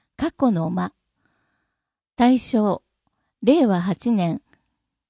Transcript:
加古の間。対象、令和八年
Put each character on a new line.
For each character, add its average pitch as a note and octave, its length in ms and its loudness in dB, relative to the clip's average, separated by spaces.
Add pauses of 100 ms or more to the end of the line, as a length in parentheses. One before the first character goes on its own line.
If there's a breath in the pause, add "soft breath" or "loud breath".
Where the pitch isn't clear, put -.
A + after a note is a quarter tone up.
(160)
加 E4 200 -4
古 B3 160 2
の E3 180 -2
間。 F3+ 220 -6 (1200)
対 B3 220 4
象、 G#3+ 440 -2 (600)
令 C#4 240 4
和 F#3 140 0
八 G3+ 320 -4
年 F3 300 -2 (680)